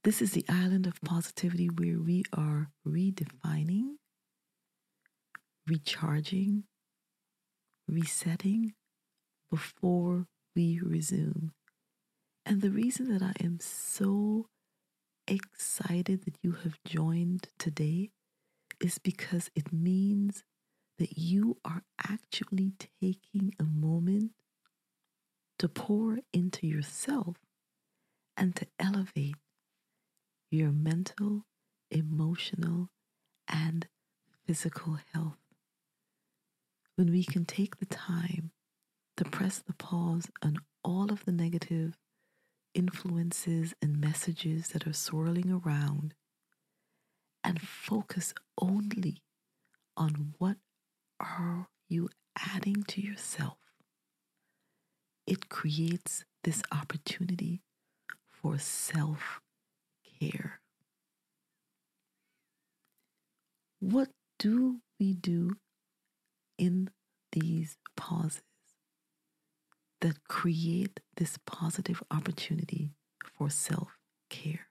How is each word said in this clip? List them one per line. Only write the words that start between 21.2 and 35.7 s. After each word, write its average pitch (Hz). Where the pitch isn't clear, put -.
are 165
actually 190
taking 190
a -
moment 170
to 175
pour 220
into 180
yourself 165
and 185
to -
elevate 185
your 156
mental, 180
emotional, 165
and 160
physical 156
health. 160